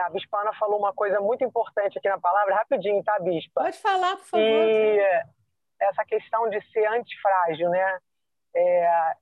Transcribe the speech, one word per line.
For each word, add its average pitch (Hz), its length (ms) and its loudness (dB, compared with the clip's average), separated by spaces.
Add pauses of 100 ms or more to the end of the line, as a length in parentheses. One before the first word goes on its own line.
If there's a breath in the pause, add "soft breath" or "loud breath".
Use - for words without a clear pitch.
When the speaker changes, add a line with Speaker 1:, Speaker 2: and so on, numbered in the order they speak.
Speaker 1:
a 175 80 -4
Bispa 196 300 -6
Ana 214 140 -2
falou 208 240 -2
uma 202 140 0
coisa 202 280 0
muito 226 220 -2
importante 214 560 -4
aqui - 100 -4
na 190 120 -2
palavra. 190 340 2
Rapidinho, 202 480 0
tá, 214 160 -2
Bispa? 170 440 -4
Speaker 2:
Pode 370 160 -4
falar, 381 400 0
por - 80 -20
favor. 220 200 0
Speaker 1:
E 220 540 4 (800)
essa 196 240 0
questão 226 440 -4
de 202 120 -4 (100)
ser 214 160 0
antifrágil, 180 840 0
né? 185 280 0 (580)
É, 170 640 2